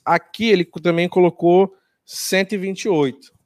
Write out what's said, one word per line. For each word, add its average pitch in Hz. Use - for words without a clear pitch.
aqui 175
ele 185
co-, -
também 170
colocou 180
cento -
e 208
vinte 190
e 220
oito, 147